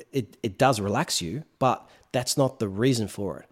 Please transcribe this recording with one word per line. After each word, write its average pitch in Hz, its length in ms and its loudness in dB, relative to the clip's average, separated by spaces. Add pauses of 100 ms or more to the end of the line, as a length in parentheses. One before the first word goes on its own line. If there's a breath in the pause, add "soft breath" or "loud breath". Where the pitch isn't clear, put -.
(120)
it, 127 320 -4
it 101 140 -4
does 131 240 4
relax 104 400 -2
you, 95 220 -6 (160)
but 127 300 0 (220 soft breath)
that's 127 260 -2
not 135 220 2
the 110 80 -2
reason 110 400 2
for 90 320 -6
it. - 120 -20